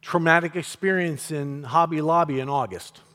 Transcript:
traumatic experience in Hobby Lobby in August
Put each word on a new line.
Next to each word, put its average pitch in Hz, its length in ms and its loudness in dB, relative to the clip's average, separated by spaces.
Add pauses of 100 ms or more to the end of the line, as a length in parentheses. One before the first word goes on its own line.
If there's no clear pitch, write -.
traumatic 165 540 2
experience 180 720 -4
in 143 340 -6
Hobby 160 360 2
Lobby 151 400 2
in 131 80 -6
August 120 520 -4 (140)